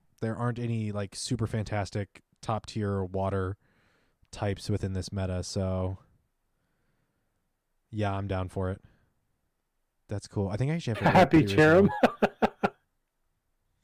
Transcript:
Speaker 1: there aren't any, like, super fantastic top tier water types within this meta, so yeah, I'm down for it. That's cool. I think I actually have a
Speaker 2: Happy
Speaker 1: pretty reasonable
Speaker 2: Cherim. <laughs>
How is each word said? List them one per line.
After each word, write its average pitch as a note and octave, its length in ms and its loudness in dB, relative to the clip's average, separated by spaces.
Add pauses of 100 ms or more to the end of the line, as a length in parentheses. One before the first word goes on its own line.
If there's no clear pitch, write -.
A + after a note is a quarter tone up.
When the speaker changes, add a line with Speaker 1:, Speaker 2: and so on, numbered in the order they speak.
(220)
Speaker 1:
there A2 140 -2
aren't A#2+ 240 0
any, A2+ 320 0
like, G2+ 240 -4
super A2+ 320 -2
fantastic G#2 720 -4 (200)
top A2 260 -4
tier G2+ 360 -2
water F#2+ 540 -2 (720)
types - 380 -6
within G2 240 -2
this F#2 180 -6
meta, F#2 320 -4
so F#2 540 -4 (1900)
yeah, G#2 240 -2
I'm G2 140 -4
down F#2 220 -4
for F#2 200 -4
it. G2 120 -8 (1300)
That's G2+ 200 -8
cool. G2 220 -2
I G#2 80 -6
think C3+ 140 0
I E3 40 -2
actually B2 200 -4
have - 120 0
a - 20 4
Speaker 2:
Happy E3 340 6
Speaker 1:
pretty G#2 120 0
reasonable D#3+ 340 8
Speaker 2:
Cherim. - 840 0
<laughs> - 0 - (1120)